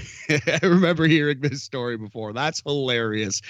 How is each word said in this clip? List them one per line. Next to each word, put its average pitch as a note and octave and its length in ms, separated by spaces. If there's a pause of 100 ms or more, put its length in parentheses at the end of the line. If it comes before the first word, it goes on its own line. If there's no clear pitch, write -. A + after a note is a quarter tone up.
(300)
I D#3 340
remember E3+ 440
hearing D3 320
this C#3 240
story A#2+ 320
before. A2 380
That's D3 320
hilarious. A#2 840